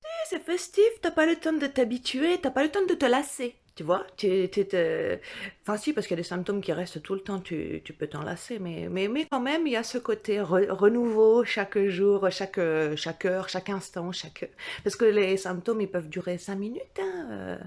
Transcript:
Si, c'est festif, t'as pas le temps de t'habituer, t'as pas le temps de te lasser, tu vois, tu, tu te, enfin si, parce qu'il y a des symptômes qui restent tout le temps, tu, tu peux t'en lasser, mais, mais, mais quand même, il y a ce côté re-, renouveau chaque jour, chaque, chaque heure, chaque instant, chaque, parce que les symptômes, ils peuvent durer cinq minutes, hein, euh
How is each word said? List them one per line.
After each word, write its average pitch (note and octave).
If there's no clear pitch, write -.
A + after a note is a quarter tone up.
Si, D5+
c'est F4
festif, F4+
t'as E4+
pas D#4+
le E4
temps D#4+
de C#4+
t'habituer, C4
t'as C4+
pas C4
le D#4
temps G4
de F4+
te C#4
lasser, B3
tu -
vois, E3+
tu, F#3+
tu G3
te, E3
enfin G#3+
si, D4
parce A3
qu'il F3+
y E3
a -
des E3+
symptômes F#3
qui F#3+
restent E3
tout F#3+
le G3
temps, G3
tu, D#3+
tu -
peux D#3
t'en D3+
lasser, F3
mais, E3+
mais, F#3
mais C#4
quand C4+
même, D4+
il C4
y -
a A3+
ce -
côté G#3+
re-, F#3
renouveau A3
chaque G3+
jour, G3
chaque, F#3+
chaque D#3+
heure, F#3
chaque F#3
instant, F#3
chaque, -
parce G3+
que A#3+
les G3+
symptômes, F#3
ils G3
peuvent E3+
durer F3+
cinq G3
minutes, A#3
hein, F4+
euh G3